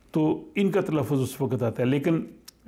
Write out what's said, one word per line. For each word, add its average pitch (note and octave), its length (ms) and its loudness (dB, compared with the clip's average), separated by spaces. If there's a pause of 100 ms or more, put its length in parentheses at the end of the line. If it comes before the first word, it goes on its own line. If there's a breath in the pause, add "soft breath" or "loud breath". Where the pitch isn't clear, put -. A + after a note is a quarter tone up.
(140)
तो - 420 0
इनका G3 240 2
तलफ़्फ़ुज़ C#3+ 400 0
उस C3 200 -4
वक़्त B2 220 0
आता A#2 200 0
है, A#2+ 60 2
लेकिन D3 420 0 (360)